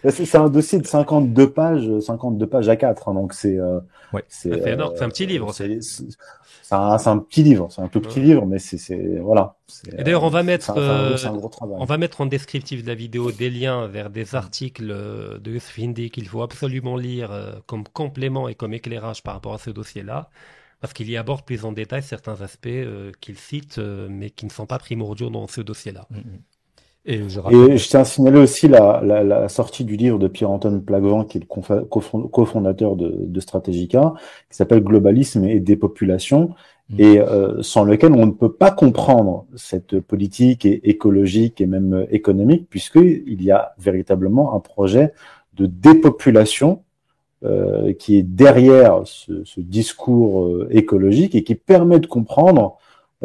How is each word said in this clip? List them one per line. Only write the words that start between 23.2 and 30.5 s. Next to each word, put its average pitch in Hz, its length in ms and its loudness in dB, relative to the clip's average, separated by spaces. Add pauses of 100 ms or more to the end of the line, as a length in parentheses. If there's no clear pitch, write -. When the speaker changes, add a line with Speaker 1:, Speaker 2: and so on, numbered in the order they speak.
Speaker 3:
qu'il 101 160 -20
cite, 143 420 -16
euh, 101 320 -12
mais 98 200 -14
qui - 160 -20
ne 104 40 -14
sont 107 160 -16
pas 127 120 -10
primordiaux 110 500 -12
dans 110 200 -14
ce - 120 -14
dossier-là. 101 500 -16
Speaker 2:
Mm, 110 60 -18
mm. 101 220 -20 (680)
Et 107 240 -8
je 98 120 -10
rappelle 123 320 8
Speaker 1:
Et 131 60 2
je 104 100 -4
tiens 135 140 4
à - 20 4
signaler 135 340 4
aussi 143 300 6
la, 110 340 8
la, 104 220 0
la 101 240 0
sortie - 360 -6
du 107 120 -8
livre 113 240 0
de 95 80 0
Pierre-Antoine 98 560 -4